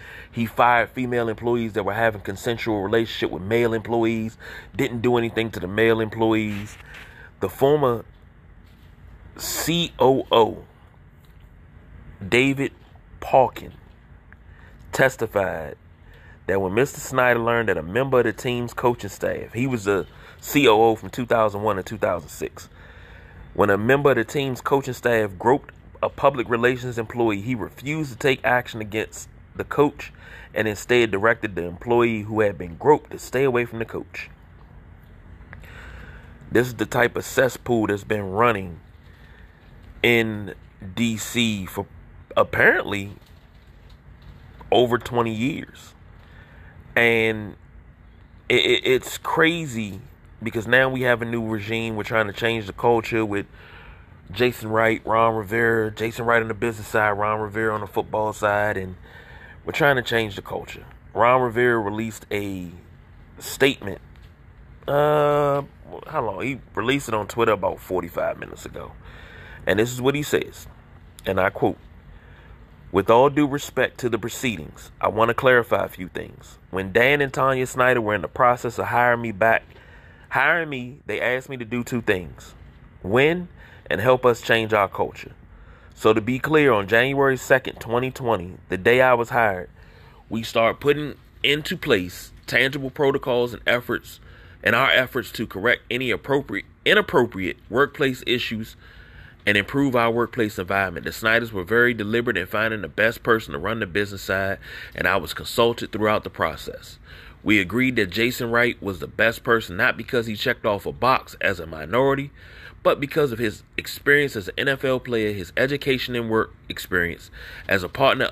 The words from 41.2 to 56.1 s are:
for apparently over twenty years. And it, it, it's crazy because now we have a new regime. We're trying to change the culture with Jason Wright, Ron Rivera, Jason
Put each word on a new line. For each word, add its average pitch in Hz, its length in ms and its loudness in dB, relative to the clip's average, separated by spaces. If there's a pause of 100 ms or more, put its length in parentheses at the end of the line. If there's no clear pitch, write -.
for - 200 -8 (500)
apparently 104 760 2 (1600)
over 117 260 4
twenty 117 360 -2
years. - 600 -6 (1000)
And 113 600 2 (920)
it, 120 180 4
it, 113 200 2
it's 123 320 0
crazy 139 840 -2 (440)
because 110 240 -6
now 131 220 4
we 131 120 -2
have 120 200 2
a 120 40 -4
new 117 200 -4
regime. 110 500 -4
We're 104 80 -4
trying 110 240 0
to 98 60 -8
change 113 340 -2
the 92 60 -10
culture 117 520 2
with 101 220 -4 (840)
Jason 113 380 -2
Wright, 113 360 2
Ron 113 300 4
Rivera, 110 560 0
Jason 113 340 -6